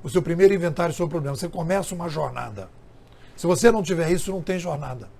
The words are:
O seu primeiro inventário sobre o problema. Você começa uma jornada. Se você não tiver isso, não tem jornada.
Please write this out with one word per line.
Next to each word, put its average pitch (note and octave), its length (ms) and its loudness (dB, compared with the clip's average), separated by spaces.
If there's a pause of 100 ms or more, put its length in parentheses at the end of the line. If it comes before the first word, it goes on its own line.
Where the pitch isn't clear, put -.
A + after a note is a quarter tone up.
O D3 60 -10
seu E3+ 140 2
primeiro F#3 320 6
inventário E3+ 400 0
sobre F3 140 -2
o - 20 -6
problema. C#3+ 260 -4
Você F3 120 -6
começa F3+ 460 -2
uma E3+ 140 -6
jornada. A#2+ 600 -6 (680)
Se E3+ 100 -4
você F#3 240 6
não A3 120 2
tiver E3 280 0
isso, F#3 200 0
não F#3 120 -4
tem F#3 160 -2
jornada. C#3 500 -8 (120)